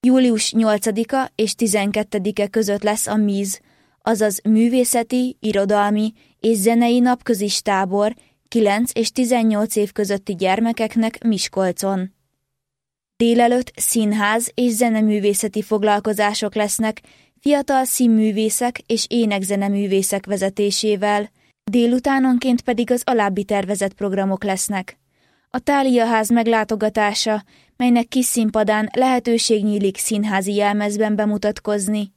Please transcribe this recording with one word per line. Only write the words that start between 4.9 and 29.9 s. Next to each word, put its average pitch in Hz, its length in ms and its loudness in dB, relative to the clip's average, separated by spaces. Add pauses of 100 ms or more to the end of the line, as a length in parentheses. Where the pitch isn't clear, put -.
irodalmi 208 720 0 (280)
és 226 160 2
zenei 233 420 2
napközis 240 640 0
tábor 202 520 0 (340)
kilenc 220 460 2
és 226 180 -2
tizennyolc 226 640 0
év 208 160 0
közötti 202 420 -4
gyermekeknek 220 920 -2
Miskolcon. 190 880 -2 (1040)
Délelőtt 240 600 2
színház 214 760 0
és 247 180 0
zeneművészeti 214 880 0
foglalkozások 208 920 -2
lesznek 214 460 -2 (400)
fiatal 277 440 2
színművészek 220 960 0
és - 300 -4
énekzeneművészek 202 1200 -2
vezetésével, 202 1040 -2 (400)
délutánonként 247 920 2
pedig 240 300 -2
az 247 140 0
alábbi 202 400 0
tervezett 196 480 -2
programok 196 520 -2
lesznek. 190 540 -6 (520)
A 254 80 -6
Thália 262 480 2
Ház 220 240 0
meglátogatása, 214 1120 0 (320)
melynek 240 320 2
kis 254 160 0
színpadán 214 680 0
lehetőség 240 720 2
nyílik 202 320 0